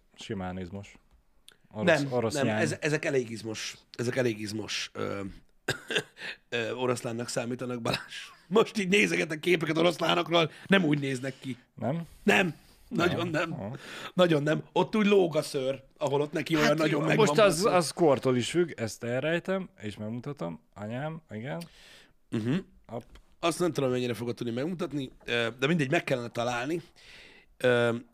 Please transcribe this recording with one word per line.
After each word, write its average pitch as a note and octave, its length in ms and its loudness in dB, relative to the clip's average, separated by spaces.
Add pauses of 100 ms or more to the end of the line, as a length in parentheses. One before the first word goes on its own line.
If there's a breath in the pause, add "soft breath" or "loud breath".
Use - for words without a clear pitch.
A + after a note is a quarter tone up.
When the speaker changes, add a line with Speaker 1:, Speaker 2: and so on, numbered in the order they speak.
(140)
Speaker 1:
simán F#2 440 -8
izmos. F#2+ 380 -12 (760)
Orosz, D3+ 300 2
Speaker 2:
Nem, C#3 100 -6
Speaker 1:
orosz A#2 220 0
Speaker 2:
nem, C#3 120 0
Speaker 1:
nyány. A2 140 0
Speaker 2:
ez-, A2 200 0
ezek D3+ 240 -2
elég C3 260 0
izmos, A2 460 -10 (200)
ezek A#2 200 -2
elég A#2+ 240 0
izmos, G#2+ 520 -6
ö, G2+ 280 -6 (440)
<laughs> - 840 -6
ö, A#2 240 -4
oroszlánnak A#2+ 560 -4
számítanak, B2 540 -6
Balázs. - 320 -4 (340)
Most G#3+ 300 2
így F#3+ 100 0
nézegetek F3 520 2
képeket D#3+ 360 2
oroszlánokról, E3 720 2 (160 loud breath)
nem F#3+ 180 6
úgy D3+ 160 2
néznek C3+ 400 -4
ki. C3 160 -10 (180)
Speaker 1:
Nem? D3+ 280 -4 (200)
Speaker 2:
Nem. G3 320 2 (340)
Nagyon F3 400 0
Speaker 1:
Nem. D#3+ 200 -2
Speaker 2:
nem. - 120 -8
Speaker 1:
Aha. A2+ 160 -10 (380 loud breath)
Speaker 2:
Nagyon E3 280 4
nem. D3+ 300 0
Ott F3+ 240 0
úgy G#3+ 100 4
lóg F#3+ 300 4
a D3+ 60 2
szőr, C3+ 420 -4 (140)
ahol C#3 220 0
ott D3 120 -4
neki D#3+ 220 -2
olyan D3+ 120 4
Speaker 1:
Hát - 120 4
Speaker 2:
nagyon - 220 0
Speaker 1:
jó, D#3+ 60 -2
Speaker 2:
megvan. A3 200 4
Speaker 1:
most - 120 2
az, F#3+ 240 4
Speaker 2:
bassza. F#3+ 140 4
Speaker 1:
az F3 140 2
kortól C3 460 4
is A#2 140 -2
függ, E3+ 200 2 (100)
ezt A2+ 240 -6
elrejtem, D#3+ 640 -2 (120)
és G#2 160 -8
megmutatom. B2 640 -8 (140)
Anyám, C3 560 -8
igen. C3+ 320 -8 (680 loud breath)
Speaker 2:
Mhm. A#2+ 240 -2 (320)
Speaker 1:
Hopp. A#2+ 160 -10 (380)
Speaker 2:
Azt E3 180 0
nem E3+ 140 0
tudom, C3+ 180 0
mennyire B2 240 -2
fogod A#2+ 200 -6
tudni A#2 180 -6
megmutatni, D3 580 -2 (140)
ö, A#2 240 4 (100)
de B2+ 80 4
mindegy, D3+ 240 4
meg D3+ 140 4
kellene A#2+ 240 0
találni. B2 540 -2 (760 loud breath)
Ö, A#2+ 400 4 (180)